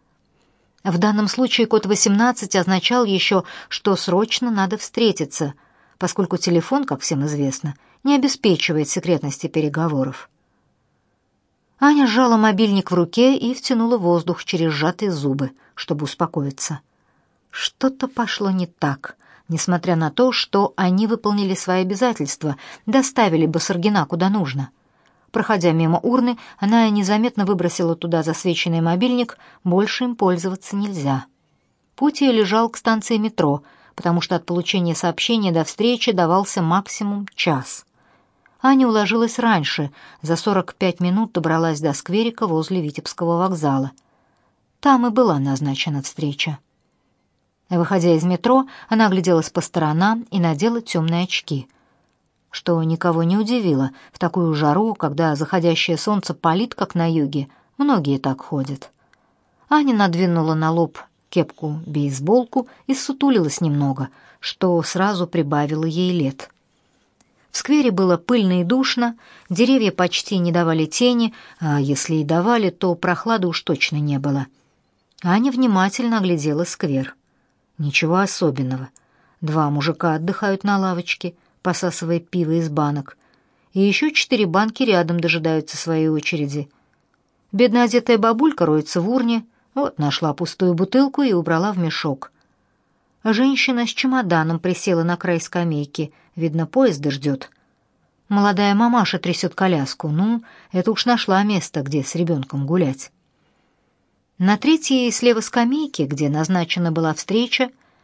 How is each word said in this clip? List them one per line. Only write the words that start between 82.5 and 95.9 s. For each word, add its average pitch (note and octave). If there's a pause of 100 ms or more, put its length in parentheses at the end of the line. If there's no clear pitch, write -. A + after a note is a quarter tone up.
из E3
банок. D3 (560)
И F#3+
еще G3+
четыре A3+
банки G#3
рядом F3
дожидаются D#3+
своей D#3+
очереди. D3 (840)
Бедно A#3+
одетая A#3
бабулька A3+
роется D3+
в F3+
урне, A#3 (300)
вот -
нашла D3
пустую F3+
бутылку C4+
и B3
убрала E3+
в F#3
мешок. D#3 (880)
Женщина B3
с A3+
чемоданом E3+
присела F3+
на F3
край E3+
скамейки, D#3 (240)